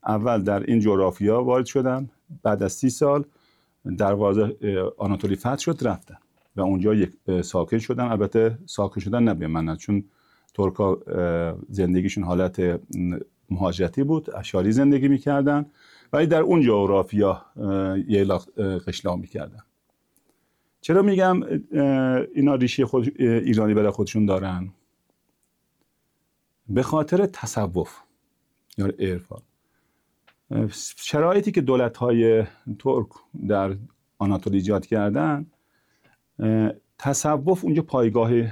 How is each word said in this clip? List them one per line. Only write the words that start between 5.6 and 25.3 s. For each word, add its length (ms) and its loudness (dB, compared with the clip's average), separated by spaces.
رفتن 360 -6
و 40 -6
اونجا 340 2
یک، 180 2
اه، 140 0
ساکن 360 -2
شدن. 260 -4
البته 600 0
ساکن 340 -4
شدن 220 0
نه 120 4
به 120 -6
معنی، 300 -4
چون 280 -2
ترکا، 380 0
اه، 640 -2
زندگیشون 560 0
حالت، 360 -2
م، 180 0
مهاجرتی 520 -2
بود، 320 -2
اشاری 380 -2
زندگی 360 4
می‌کردن، 580 0
ولی 140 2
در 140 4
اون 220 4
جغرافیا، 840 2
اه، 420 -4
یه 140 4
لاخ-، 240 -2
اه، 200 -2
قشلاق 400 -6
می‌کردن. 440 -14
چرا 220 4
می‌گم، 400 4
اه، 800 0
اینا 200 2
ریشه 320 0
خود، 320 0
اه، 100 2
ایرانی 460 2
برای 160 4
خودشون 360 -2
دارن؟ 460 -2